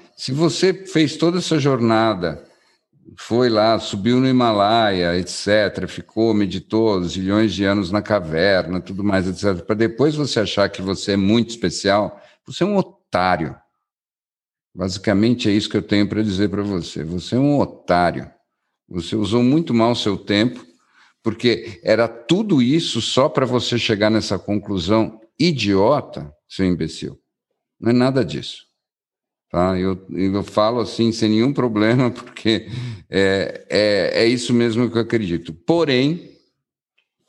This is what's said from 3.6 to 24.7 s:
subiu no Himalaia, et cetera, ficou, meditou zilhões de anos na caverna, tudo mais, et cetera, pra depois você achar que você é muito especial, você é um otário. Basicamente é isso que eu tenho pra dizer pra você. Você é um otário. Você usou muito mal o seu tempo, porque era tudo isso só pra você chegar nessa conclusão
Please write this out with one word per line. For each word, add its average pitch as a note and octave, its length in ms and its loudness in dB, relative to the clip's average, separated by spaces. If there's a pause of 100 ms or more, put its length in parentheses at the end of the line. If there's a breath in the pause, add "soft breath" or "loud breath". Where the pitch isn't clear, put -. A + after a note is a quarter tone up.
subiu A2+ 440 0
no C3 60 2
Himalaia, G#2 920 2
et F2+ 100 -4
cetera, G2+ 600 0
ficou, A2 460 -2
meditou G2+ 680 0
zilhões F#2+ 500 0
de G2 120 0
anos G2 260 0
na G#2 100 0
caverna, F2+ 760 0
tudo G2 240 -8
mais, F#2+ 240 0
et F#2 80 -4
cetera, F#2+ 300 -2
pra A2 100 -2
depois A2+ 400 0
você C#3+ 240 -2
achar G2 300 0
que - 120 -12
você F#2+ 320 -2
é G2+ 40 2
muito A2 320 2
especial, G2 720 -2 (240 loud breath)
você - 180 -6
é F3+ 40 2
um G3+ 100 0
otário. F2+ 800 -2 (1160)
Basicamente G2+ 760 0
é - 20 4
isso G2+ 180 0
que - 80 -2
eu G2+ 60 0
tenho G#2 240 0
pra G#2 140 -2
dizer G2+ 280 0
pra G2 120 -4
você. F2+ 420 -6
Você E2+ 320 -6
é B2 40 2
um C#3+ 200 2
otário. F2 720 0 (580)
Você F2 280 -8
usou A2 280 0
muito C#3+ 300 2
mal A#2 180 2
o A#2 40 -2
seu G2+ 220 -2
tempo, G#2+ 480 0 (580 soft breath)
porque A2+ 600 -2
era A2 240 4
tudo F3+ 540 0
isso C3 400 0
só C3 260 2
pra C#3+ 200 0
você A#2+ 320 -2
chegar G#2+ 320 0
nessa G#2+ 260 0
conclusão G2+ 840 -2 (200)